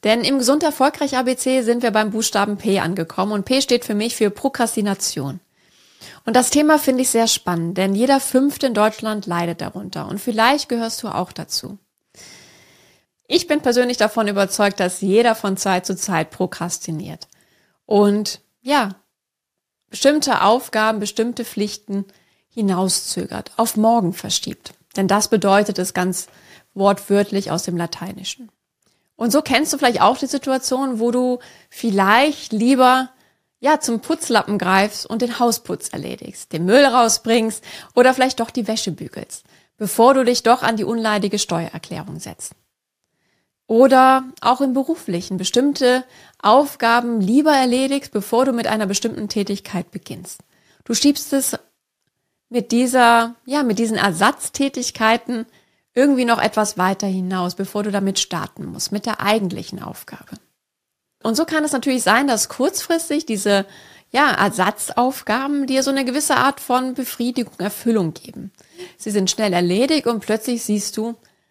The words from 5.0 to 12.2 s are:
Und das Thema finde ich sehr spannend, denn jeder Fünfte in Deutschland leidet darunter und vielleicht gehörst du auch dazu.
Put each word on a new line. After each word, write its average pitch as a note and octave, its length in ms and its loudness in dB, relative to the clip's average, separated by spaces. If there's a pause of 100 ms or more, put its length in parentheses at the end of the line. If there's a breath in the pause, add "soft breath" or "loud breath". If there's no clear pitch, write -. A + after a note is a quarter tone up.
Und A3+ 120 2
das B3+ 140 4
Thema D4+ 280 6
finde C4 240 2
ich B3+ 80 0
sehr A3+ 160 2
spannend, F3 500 -2
denn G3 180 2
jeder C4 260 4
Fünfte C4+ 480 0
in A#3 60 -2
Deutschland G#3+ 520 -2
leidet E3+ 340 -4
darunter F#3 460 -10
und G3 140 -6
vielleicht A#3+ 480 0
gehörst A#3 340 -6
du G#3 60 -8
auch - 240 -4
dazu. - 440 -8 (1500 loud breath)